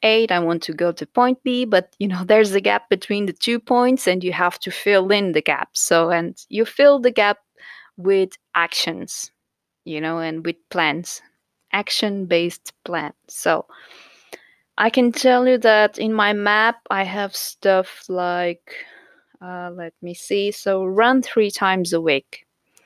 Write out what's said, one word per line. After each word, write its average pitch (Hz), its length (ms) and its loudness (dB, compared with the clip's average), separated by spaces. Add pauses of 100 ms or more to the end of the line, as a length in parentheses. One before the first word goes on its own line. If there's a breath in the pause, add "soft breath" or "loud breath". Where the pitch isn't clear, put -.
A, 220 260 4
I 180 100 0
want 170 260 -2
to 170 80 -8
go 170 200 0
to 160 140 -10
point 247 360 0
B, 247 220 -2
but, 196 340 0
you 208 80 -4
know, 185 180 -4
there's 214 280 6
a 196 80 2
gap 202 280 -2
between 202 380 -2
the 180 60 -4
two 233 260 -4
points 247 480 2
and 185 160 0
you 180 100 -4
have 175 280 -2
to 185 100 -10
fill 190 400 2
in 202 220 0
the 151 100 0
gap. - 300 -4
So, 165 380 2
and 170 260 -2 (120)
you 214 160 -2
fill 285 360 4
the 240 100 2
gap 208 280 0 (580 loud breath)
with 190 340 0 (240)
actions, - 760 -4 (520)
you 156 160 -10
know, 165 180 -6
and 165 280 -8
with 170 100 -6 (140)
plans, 160 500 -4 (520)
action-based 190 1000 -2 (120)
plan. 160 280 -8 (140)
So - 400 -2 (1120 loud breath)
I 214 120 4
can 240 200 2
tell 254 380 2
you 254 100 4
that 214 400 4
in 220 140 -2
my 208 200 0
map, 208 440 2 (140)
I 196 120 -2
have 196 320 -6
stuff - 720 -2
like, 175 640 -4 (680 loud breath)
uh, 180 300 -14
let 170 280 -12
me 175 140 -12
see. 202 380 -4
So 190 320 -2
run 233 380 2
three 214 280 0
times 185 420 -2
a 165 80 0
week. 151 460 -2 (400 soft breath)